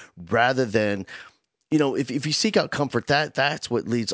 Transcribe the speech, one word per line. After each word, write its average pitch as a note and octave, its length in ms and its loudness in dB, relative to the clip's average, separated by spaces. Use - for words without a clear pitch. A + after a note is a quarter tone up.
rather B2 360 2
than, G#2 420 0
you D#3 80 4
know, C#3 160 2
if, C3 160 -2
if D#3 160 -4
you D#3 60 -2
seek G#3 240 0
out C3 160 0
comfort, B2+ 340 -2
that, D3 280 0
that's C#3+ 360 -2
what A#2+ 160 0
leads A2+ 280 -2